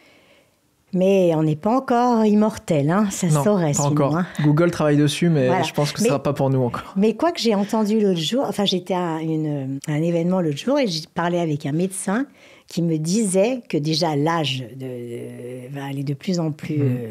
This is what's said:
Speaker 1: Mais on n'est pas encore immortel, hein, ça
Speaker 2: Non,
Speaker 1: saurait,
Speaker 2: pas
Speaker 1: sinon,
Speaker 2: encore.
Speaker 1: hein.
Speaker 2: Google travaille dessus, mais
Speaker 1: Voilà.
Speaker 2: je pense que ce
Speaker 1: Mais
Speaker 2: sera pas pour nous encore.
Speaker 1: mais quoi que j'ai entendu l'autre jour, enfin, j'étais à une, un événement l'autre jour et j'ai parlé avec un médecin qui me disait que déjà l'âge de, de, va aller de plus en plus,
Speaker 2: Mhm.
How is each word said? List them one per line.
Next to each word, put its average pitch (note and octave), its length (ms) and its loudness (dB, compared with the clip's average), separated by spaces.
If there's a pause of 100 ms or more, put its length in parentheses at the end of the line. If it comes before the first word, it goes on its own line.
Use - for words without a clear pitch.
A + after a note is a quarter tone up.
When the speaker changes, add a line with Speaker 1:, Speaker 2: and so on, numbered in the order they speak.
(920)
Speaker 1:
Mais F#3 420 4
on D#3 80 2
n'est D#3 140 2
pas G#3 180 0
encore B3 480 2
immortel, G#3 680 2
hein, G3+ 220 2
ça F#3 160 -2
Speaker 2:
Non, D3 160 4
Speaker 1:
saurait, F#3 300 2
Speaker 2:
pas - 0 -
Speaker 1:
sinon, C#3+ 160 2
Speaker 2:
encore. D3 280 2
Speaker 1:
hein. F3+ 80 -2 (180)
Speaker 2:
Google D3+ 280 4
travaille D3+ 240 2
dessus, D3 320 2
mais D3 200 2
Speaker 1:
Voilà. C#3+ 160 2
Speaker 2:
je D#3 100 -4
pense D3 180 0
que - 80 -10
ce G#3 40 2
Speaker 1:
Mais A3+ 60 4
Speaker 2:
sera C#3+ 140 0
pas D3 80 0
pour C#3 180 0
nous C3+ 120 2
encore. - 340 -4
Speaker 1:
mais A3 220 2
quoi E4 160 0
que - 80 -8
j'ai A3+ 120 2
entendu G#3 460 0
l'autre F#3+ 220 2
jour, A#3+ 260 -2
enfin, G3+ 160 -2
j'étais F#3+ 300 -2
à E3+ 280 -2
une, D3 580 -4 (100)
un D3+ 120 0
événement E3+ 380 0
l'autre D#3 180 -2
jour C4 220 0
et B3+ 80 0
j'ai D#3+ 140 -4 (120)
parlé F3 240 -2
avec D#3+ 280 -2
un - 80 -2
médecin F#3+ 540 -2 (400)
qui - 140 -6
me E3 160 0
disait F#3+ 680 0
que E3+ 100 -4
déjà D#3 380 0
l'âge C#3+ 480 -2 (140)
de, C3 80 -10
de, B2 880 -12
va C#3 80 -10
aller C#3 200 -8
de C#3+ 100 -4
plus F3 260 -4
en D#3+ 140 -2
plus, D3+ 240 -6
Speaker 2:
Mhm. B2+ 200 2 (140)